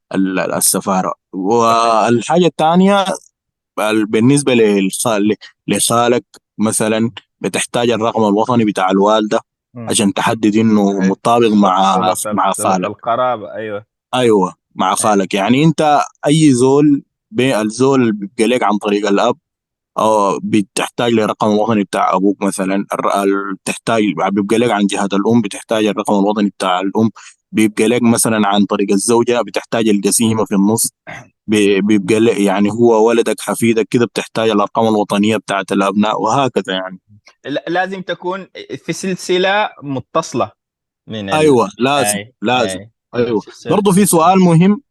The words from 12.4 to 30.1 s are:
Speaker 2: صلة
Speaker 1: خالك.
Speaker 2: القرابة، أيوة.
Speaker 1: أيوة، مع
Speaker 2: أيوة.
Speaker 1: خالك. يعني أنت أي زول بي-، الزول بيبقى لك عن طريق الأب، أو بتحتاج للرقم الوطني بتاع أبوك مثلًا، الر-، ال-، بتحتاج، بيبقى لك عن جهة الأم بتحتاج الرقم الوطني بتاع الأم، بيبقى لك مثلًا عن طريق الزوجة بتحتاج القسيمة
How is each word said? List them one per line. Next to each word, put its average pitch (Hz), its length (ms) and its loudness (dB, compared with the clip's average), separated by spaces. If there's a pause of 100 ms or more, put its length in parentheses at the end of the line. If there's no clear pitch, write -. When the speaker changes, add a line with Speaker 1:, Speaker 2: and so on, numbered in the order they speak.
Speaker 2:
صلة 107 200 -4
Speaker 1:
خالك. 95 140 -2
Speaker 2:
القرابة، 117 680 -4
أيوة. 107 320 -10 (280)
Speaker 1:
أيوة، 110 400 2 (220)
مع 95 120 -2
Speaker 2:
أيوة. 98 80 0
Speaker 1:
خالك. 101 380 0
يعني 113 300 0
أنت 151 380 2 (260)
أي 151 260 4
زول 139 500 2 (280)
بي-، 120 300 0
الزول 120 500 2
بيبقى 104 360 -4
لك 123 160 0
عن - 140 0
طريق 208 300 -2
الأب، 202 300 0 (600)
أو 101 440 0
بتحتاج 110 680 -2
للرقم 110 380 0
الوطني 104 320 0
بتاع 92 320 -2
أبوك 98 280 0
مثلًا، 98 500 -4
الر-، 98 300 -2
ال-، 98 400 -2
بتحتاج، 113 400 -4 (280)
بيبقى 101 260 0
لك 120 140 2
عن 101 140 0
جهة 98 280 -2
الأم 110 280 2
بتحتاج 107 440 -4
الرقم 95 280 -2
الوطني 101 360 0
بتاع 92 300 -2
الأم، 104 300 -2 (420)
بيبقى 110 360 0
لك 120 160 0
مثلًا 113 440 2
عن 101 180 2
طريق 101 260 -2
الزوجة 117 500 0
بتحتاج 110 480 -4
القسيمة 104 560 0